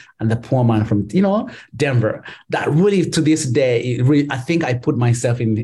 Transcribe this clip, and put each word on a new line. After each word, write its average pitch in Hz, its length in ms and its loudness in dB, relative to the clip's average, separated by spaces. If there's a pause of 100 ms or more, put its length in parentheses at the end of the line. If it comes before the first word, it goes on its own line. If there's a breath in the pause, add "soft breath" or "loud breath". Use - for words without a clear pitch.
(180 loud breath)
and 110 120 -2
the 113 60 0
Poor 127 280 -2
Man 110 220 2
from, 101 260 -2
you 185 80 2
know, 202 300 0 (260 loud breath)
Denver. 123 480 0 (240 loud breath)
That - 220 -2
really, 180 400 2
to 170 100 0
this 156 240 2
day, 123 380 2
it 123 220 -2
re-, 143 260 4
I 127 80 -4
think 165 260 -2
I 127 80 -2
put - 240 -2
myself 120 460 0
in, 110 220 0